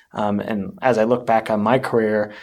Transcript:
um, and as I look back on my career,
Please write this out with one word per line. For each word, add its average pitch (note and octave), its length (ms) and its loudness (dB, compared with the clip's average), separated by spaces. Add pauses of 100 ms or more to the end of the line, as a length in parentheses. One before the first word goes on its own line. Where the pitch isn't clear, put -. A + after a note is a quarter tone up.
(140)
um, G#2 280 -2
and G2+ 400 -6
as B2+ 160 2
I A2 80 4
look A#2+ 200 0
back A2+ 240 2
on G#2 140 0
my A#2+ 160 2
career, G#2+ 640 0